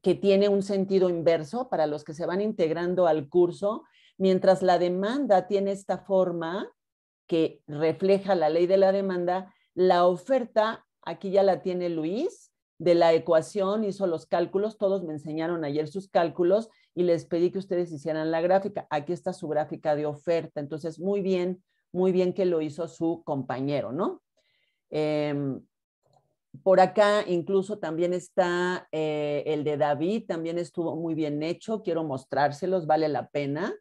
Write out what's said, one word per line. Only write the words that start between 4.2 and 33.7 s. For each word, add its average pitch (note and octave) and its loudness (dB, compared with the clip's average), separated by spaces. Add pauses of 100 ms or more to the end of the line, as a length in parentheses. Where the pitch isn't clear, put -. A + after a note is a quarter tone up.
la F3+ 4
demanda F#3+ 0
tiene G3 0
esta G3 -6
forma F#3 -2 (560)
que D#3+ 0
refleja F#3+ 0
la D#3+ 2
ley E3+ 2
de F#3+ 4
la F#3+ 4
demanda, F#3 -2 (200)
la F3+ 4
oferta, A3+ 0 (160)
aquí E3+ -10
ya G3 4
la F3+ 2
tiene F3+ -4
Luis, E3+ -6 (260)
de E3+ 4
la E3+ 6
ecuación, F#3 0
hizo G3 -4
los D#3+ -4
cálculos, F#3+ -2
todos G3 0
me D#3 -8
enseñaron D#3+ -4
ayer D3 -4
sus F#3+ -10
cálculos F3+ 2 (260)
y F3+ -2
les E3+ 2
pedí F3 0
que G3 -6
ustedes F3 -4
hicieran D#3 -4
la E3 0
gráfica. F#3+ 0
Aquí D3+ -4
está F3+ -6
su F3 -10
gráfica D3+ -2
de D3+ -4
oferta. D3+ -4
Entonces, D#3+ -10
muy G3+ -2
bien, F#3 -2 (300)
muy F#3 0
bien F3+ 2
que F#3 -2
lo E3+ 2
hizo D#3 -6
su E3 -4
compañero, C3+ -4
¿no? A3 -4 (680)
Em, D3 -2 (1000)
por F#3 6
acá G3+ 4
incluso F#3+ -2
también E3+ -2
está, F3+ -2
eh, D3+ -2
el D3+ -2
de D3 -2
David, D3+ -2
también E3 -6
estuvo E3 -6
muy E3 -4
bien D3 -4
hecho, F3+ -6
quiero E3 -2
mostrárselos, D3 -2
vale D#3 2
la C3 -4
pena. D3 -4